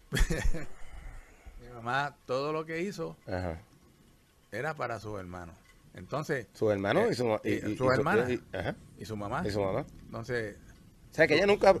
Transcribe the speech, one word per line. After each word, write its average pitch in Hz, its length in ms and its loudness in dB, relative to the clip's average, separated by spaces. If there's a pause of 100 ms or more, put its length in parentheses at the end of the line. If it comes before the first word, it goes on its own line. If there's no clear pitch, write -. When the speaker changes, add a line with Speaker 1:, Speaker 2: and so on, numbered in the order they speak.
(120)
Speaker 1:
<laughs> 147 560 2 (960)
Mi - 120 -18
mamá, 123 420 -2 (100)
todo 135 280 -2
lo 160 120 -4
que 160 160 -6
hizo 165 440 -6
Speaker 2:
Ajá. 90 340 -4 (920)
Speaker 1:
era 135 240 -4
para 117 240 -4
sus 104 200 -8
hermanos. 90 360 -12 (380)
Entonces, 131 600 -6
Speaker 2:
Sus 110 180 2
hermanos 104 340 2
Speaker 1:
eh, 233 60 2
Speaker 2:
y - 40 0
su 120 100 0
ma-, 110 180 2
y, 110 80 -2
Speaker 1:
eh, 101 40 2
Speaker 2:
y, - 60 -2
Speaker 1:
sus 104 100 -4
Speaker 2:
y 104 60 -4
su, 127 140 2
Speaker 1:
hermanas 143 380 2
Speaker 2:
y, 123 140 -2 (100)
ajá. 104 220 -4 (220)
Speaker 1:
y - 80 -12
su 110 100 -8
mamá. 104 300 -4
Speaker 2:
Y - 60 -2
su 101 100 0
mamá. 101 240 0 (200)
Speaker 1:
Entonces, 113 520 -6 (540)
Speaker 2:
O - 40 -20
sea, 160 120 6
que 151 80 6
ella 175 80 6
Speaker 1:
su 202 40 4
Speaker 2:
nunca, 202 340 8